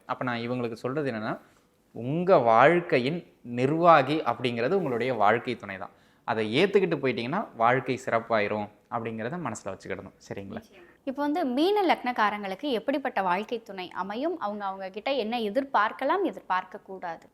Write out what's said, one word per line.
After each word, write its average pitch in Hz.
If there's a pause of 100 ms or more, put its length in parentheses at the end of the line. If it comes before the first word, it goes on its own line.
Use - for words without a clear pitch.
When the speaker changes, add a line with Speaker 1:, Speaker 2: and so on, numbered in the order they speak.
Speaker 1:
அப்ப 156
நான் 120
இவங்களுக்கு 120
சொல்றது 135
என்னன்னா, 113 (520)
உங்க 160
வாழ்க்கையின் 143
நிர்வாகி 147
அப்படிங்கிறது 120
உங்களுடைய 131
வாழ்க்கை 113
துணை 98
தான். 92 (340)
அதை 110
ஏத்துக்கிட்டு 190
போயிட்டீங்கன்னா 135
வாழ்க்கை 123
சிறப்பாயிரும் 107 (220)
அப்படிங்கிறத 117
மனசுல 104
வச்சுக்கிடணும். 95 (200)
சரிங்களா? 98 (400)
Speaker 2:
இப்போ 285
வந்து 330
மீன 320
லக்னக்காரங்களுக்கு 208
எப்படிப்பட்ட 269
வாழ்க்கை 196
துணை 185
அமையும்? 240
அவங்க, 208
அவங்க 190
கிட்ட 208
என்ன 240
எதிர்பார்க்கலாம், 254
எதிர்பார்க்க 190
கூடாது? 180